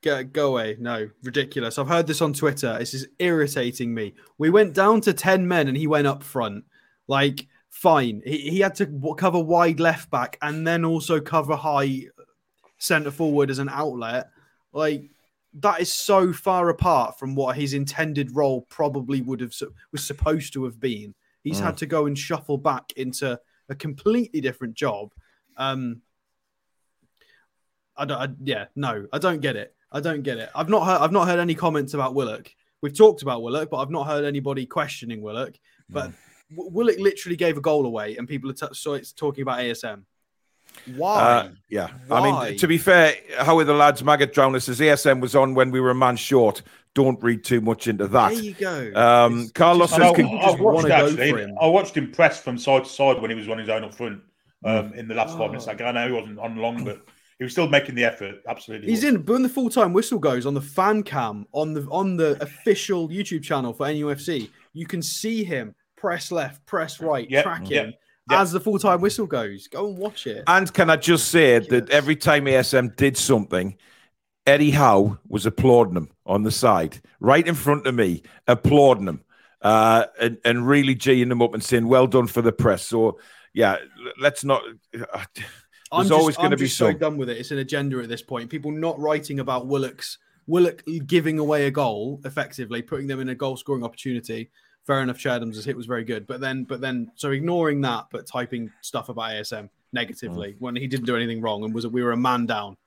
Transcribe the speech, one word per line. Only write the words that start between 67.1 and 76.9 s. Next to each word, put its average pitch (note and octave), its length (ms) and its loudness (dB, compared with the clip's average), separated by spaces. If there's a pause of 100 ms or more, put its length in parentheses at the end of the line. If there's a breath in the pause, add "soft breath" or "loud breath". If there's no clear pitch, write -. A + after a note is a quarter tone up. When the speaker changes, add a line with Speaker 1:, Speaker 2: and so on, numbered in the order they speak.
Speaker 3:
Yep, C#3 140 4
Speaker 1:
tracking E3 280 -4
Speaker 3:
yep, A2+ 140 0 (440)
yep. F#3 100 4
Speaker 1:
as F#3 120 2
the F3+ 80 0
full-time F#3+ 420 2
whistle G#3 260 -2
goes. G#2+ 400 -6
Go F#3+ 220 -6
and F#3+ 80 -10
watch G3+ 300 -10
it. A2 200 -10
Speaker 2:
And F#3 260 4
can E3+ 160 4
I D#3+ 80 8
just E3 320 2
say C#3+ 300 8
that A2+ 280 2
Speaker 1:
Yes. - 20 -20
Speaker 2:
every D3 260 4
time D3 320 2
A C3 80 4
S B2+ 200 2
M B2 200 2
did C3+ 220 2
something, G2 580 0 (720 soft breath)
Eddie D3 260 6
Howe G#2+ 460 4 (100)
was G2+ 180 -4
applauding A2+ 500 4
him D#2+ 140 -4 (160)
on G2+ 180 0
the A2 80 0
side, F#2 500 0 (180 soft breath)